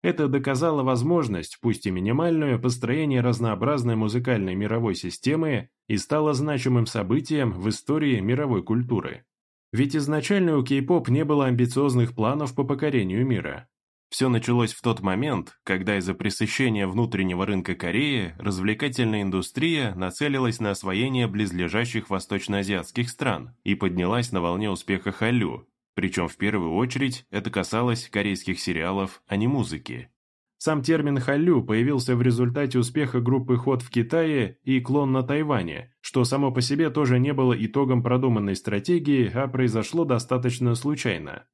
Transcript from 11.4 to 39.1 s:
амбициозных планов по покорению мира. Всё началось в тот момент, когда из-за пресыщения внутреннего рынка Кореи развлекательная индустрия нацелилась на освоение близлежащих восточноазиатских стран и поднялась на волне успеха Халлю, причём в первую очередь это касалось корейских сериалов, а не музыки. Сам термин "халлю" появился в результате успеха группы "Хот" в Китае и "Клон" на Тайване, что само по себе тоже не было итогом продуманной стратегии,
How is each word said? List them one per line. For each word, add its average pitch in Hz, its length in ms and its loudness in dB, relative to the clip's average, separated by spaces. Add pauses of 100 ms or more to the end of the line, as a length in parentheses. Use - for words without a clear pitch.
амбициозных 123 680 2
планов 131 400 -2
по 139 100 0
покорению 131 600 0
мира. 85 440 -4 (420)
Всё 131 200 0
началось 117 420 2
в - 80 -14
тот 110 220 0
момент, 98 600 -2
когда 95 340 0
из-за 90 160 -2
пресыщения 107 720 0
внутреннего 95 580 0
рынка 95 300 -2
Кореи 101 640 -2
развлекательная 107 800 -2
индустрия 104 760 -2
нацелилась 120 640 -2
на 104 100 0
освоение 113 580 -2
близлежащих 101 800 -2
восточноазиатских 98 1000 -2
стран 92 400 -4 (140)
и 98 100 0
поднялась 98 580 -2
на 95 80 -2
волне 90 300 -2
успеха 95 420 -4
Халлю, 110 560 -2 (260)
причём 92 320 -2
в - 120 -10
первую 95 340 0
очередь 127 580 -2
это 104 200 -4
касалось 117 580 -2
корейских 98 520 -2
сериалов, 92 680 -4
а 101 100 -4
не 107 100 0
музыки. 117 640 -4 (480)
Сам 156 240 0
термин 147 380 2
"халлю" 143 440 2
появился 123 540 2
в 120 60 2
результате 123 560 2
успеха 123 420 0
группы 123 360 2
"Хот" 123 260 0
в - 80 -16
Китае 139 760 0
и 131 160 2
"Клон" 131 320 0
на 131 100 2
Тайване, 127 800 -2
что - 240 2
само 135 260 2
по 127 120 0
себе 143 260 2
тоже 127 300 2
не 139 160 2
было 127 180 4
итогом 120 500 2
продуманной 120 540 2
стратегии, 135 800 0